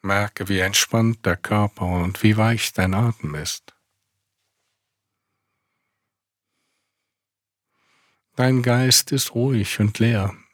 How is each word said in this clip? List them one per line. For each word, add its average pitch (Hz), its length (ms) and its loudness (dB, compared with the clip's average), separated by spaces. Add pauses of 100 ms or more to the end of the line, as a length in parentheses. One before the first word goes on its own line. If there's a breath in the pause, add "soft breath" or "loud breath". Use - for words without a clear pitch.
Merke, 98 480 -2
wie 95 100 0
entspannt 113 640 0
der 90 140 0
Körper 104 480 -2
und 90 380 -4
wie 107 120 4
weich 113 380 0
dein 92 220 0
Atem 110 400 -2
ist. - 400 -12 (4000)
Dein 127 280 2
Geist 123 480 2
ist - 240 -4
ruhig 117 440 -2
und 104 200 2
leer. 110 360 0 (180)